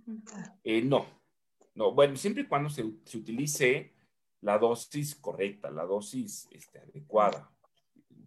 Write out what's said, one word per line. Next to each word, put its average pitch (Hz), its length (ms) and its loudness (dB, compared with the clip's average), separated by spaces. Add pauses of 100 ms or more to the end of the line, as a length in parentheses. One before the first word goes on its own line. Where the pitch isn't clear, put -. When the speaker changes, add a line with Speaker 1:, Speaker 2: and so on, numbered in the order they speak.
Speaker 1:
ujú. 220 160 -12 (400)
Speaker 2:
Eh, 113 200 0
no, 131 240 2 (680)
no, 104 180 2
bueno, 139 220 6
siempre 220 300 -2
y - 20 -18
cuando 147 240 -2
se, 123 140 -6 (200)
se - 140 -10
utilice 135 760 0 (500)
la 101 160 4
dosis 120 580 0
correcta, 87 560 -6
la 78 120 -6
dosis, 104 680 -4
este, - 260 -20
adecuada. - 720 0 (760)